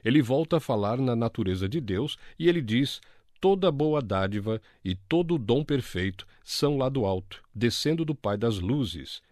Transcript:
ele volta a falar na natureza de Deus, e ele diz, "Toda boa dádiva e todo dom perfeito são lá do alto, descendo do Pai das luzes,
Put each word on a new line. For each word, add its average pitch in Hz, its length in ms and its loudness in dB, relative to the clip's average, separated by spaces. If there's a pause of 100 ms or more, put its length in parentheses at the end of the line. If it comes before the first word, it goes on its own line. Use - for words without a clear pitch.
ele 135 180 6
volta 143 360 2
a - 20 2
falar 110 380 0
na 127 180 0
natureza 98 540 -2
de 160 100 -4
Deus, 110 380 -4 (200)
e 165 120 4
ele 175 120 2
diz, 120 380 0 (400)
"Toda 190 320 2
boa 151 300 0
dádiva 101 600 -2 (220)
e 90 100 -2
todo 165 440 0
dom 120 260 2
perfeito 98 640 -4 (160)
são 147 340 0
lá 131 120 0
do 131 160 0
alto, 95 360 -4 (140)
descendo 147 480 0
do 156 100 -2
Pai 101 240 -2
das 107 220 0
luzes, 90 600 -4 (100)